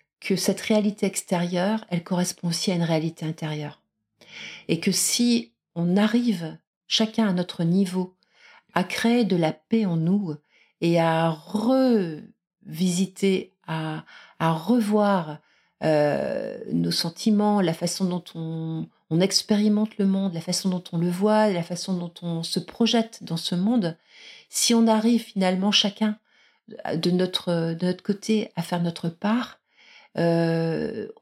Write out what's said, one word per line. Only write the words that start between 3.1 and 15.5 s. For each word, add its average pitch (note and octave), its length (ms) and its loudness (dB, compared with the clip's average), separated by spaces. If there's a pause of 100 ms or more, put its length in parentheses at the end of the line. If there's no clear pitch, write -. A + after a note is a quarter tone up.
intérieure. D3+ 560 -8 (840)
Et E3+ 120 0
que G3 120 0
si A#3 600 0 (220)
on F3 220 0
arrive, G#3 600 0 (300)
chacun A3 420 0
à F#3 40 0
notre F3 320 -2
niveau, F#3 500 0 (580)
à F#3 120 0
créer A#3 400 0
de F#3 120 0
la D#3+ 160 2
paix - 320 -2
en E3+ 120 0
nous E3+ 380 0 (460)
et E3+ 200 4
à E3 300 2
revisiter, F#3+ 2250 -2 (140)
à, D#3+ 380 -6 (340)
à D#3+ 140 2
revoir, G3+ 840 2 (440)